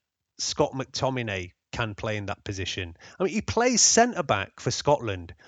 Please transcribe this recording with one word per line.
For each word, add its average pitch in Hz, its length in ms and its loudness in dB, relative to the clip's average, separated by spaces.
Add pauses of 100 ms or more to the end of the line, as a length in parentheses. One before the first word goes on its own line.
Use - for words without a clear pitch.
(360)
Scott - 340 0
McTominay 123 800 -2 (200)
can 107 240 -4
play 110 220 -4
in 101 80 -6
that 98 180 -8
position. 92 540 -6 (220)
I 180 40 0
mean, 180 100 0
he 214 80 0
plays 240 400 2
centre-back 156 800 2
for 127 120 -2
Scotland. 101 640 0 (140)